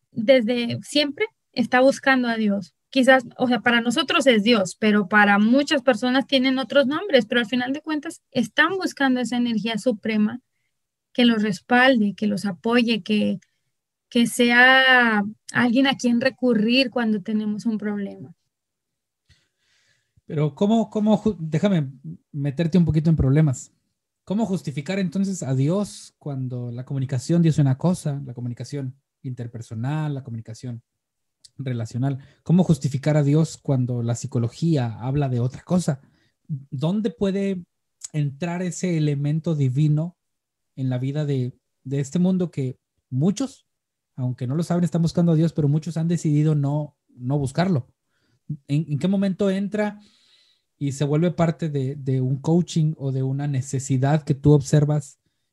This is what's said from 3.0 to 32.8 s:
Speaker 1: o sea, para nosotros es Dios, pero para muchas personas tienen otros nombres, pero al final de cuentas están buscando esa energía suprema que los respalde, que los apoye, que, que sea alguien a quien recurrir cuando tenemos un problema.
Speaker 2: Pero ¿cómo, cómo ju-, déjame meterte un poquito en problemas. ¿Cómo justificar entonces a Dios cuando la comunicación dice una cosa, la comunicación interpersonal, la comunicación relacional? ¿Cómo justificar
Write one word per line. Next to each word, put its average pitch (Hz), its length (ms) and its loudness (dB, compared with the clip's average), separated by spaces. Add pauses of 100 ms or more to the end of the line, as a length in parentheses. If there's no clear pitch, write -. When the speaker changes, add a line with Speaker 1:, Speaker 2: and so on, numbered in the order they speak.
Speaker 1:
o 247 100 0
sea, 247 120 0
para 240 200 2
nosotros 285 460 0
es 220 180 6
Dios, 208 340 2
pero 208 300 2
para 202 300 4
muchas 262 440 2
personas 254 440 0
tienen 262 320 0
otros 269 280 2
nombres, 302 400 0
pero 240 140 0
al 233 60 -2
final 247 260 -4
de 302 80 -6
cuentas 311 500 -8
están 294 460 0
buscando 269 440 -2
esa 240 160 -4
energía 226 420 -2
suprema 220 640 -2 (720)
que 247 140 2
los 226 160 2
respalde, 220 760 2
que 214 120 -4
los 202 180 -4
apoye, 226 560 0
que, 208 380 -2 (680)
que 240 160 2
sea 247 960 4 (300)
alguien 247 360 2
a 262 80 0
quien 240 240 0
recurrir 247 680 0
cuando 220 320 -2
tenemos 214 440 -4
un 214 120 -2
problema. 196 560 -8 (1900)
Speaker 2:
Pero 147 280 -2
¿cómo, 214 360 2
cómo 214 280 2
ju-, 214 200 -2
déjame 160 520 0 (420)
meterte 151 460 -2
un 175 60 6
poquito 156 260 2
en 156 60 4
problemas. 135 560 2 (520)
¿Cómo 208 220 -2
justificar 170 520 -6
entonces 190 440 -2
a 131 120 -2
Dios 170 640 -2
cuando 127 520 -8
la 123 140 -10
comunicación 139 580 -2
dice 160 180 2
una 135 160 2
cosa, 151 480 -4
la 127 100 -12
comunicación 127 600 -8 (260)
interpersonal, 127 920 -6
la 135 100 -10
comunicación 113 580 -12 (760)
relacional? 131 600 -4 (240)
¿Cómo 175 200 4
justificar 151 520 0